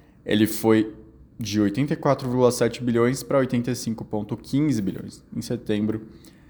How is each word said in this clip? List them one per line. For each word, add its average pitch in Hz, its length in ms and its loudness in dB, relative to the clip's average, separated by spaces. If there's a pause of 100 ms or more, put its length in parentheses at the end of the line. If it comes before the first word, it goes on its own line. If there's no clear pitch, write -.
(260)
ele 107 220 4
foi 110 460 2 (440)
de 104 220 -4
oitenta 104 320 0
e 160 60 -4
quatro 131 320 0
vírgula 123 200 4
sete 120 320 0
bilhões 120 420 2
pra 143 160 2
oitenta 127 320 0
e 120 40 -2
cinco 113 300 -6
ponto 107 320 -6
quinze 135 440 0
bilhões - 400 -8 (140)
em 113 60 -6
setembro, 110 680 -2 (420)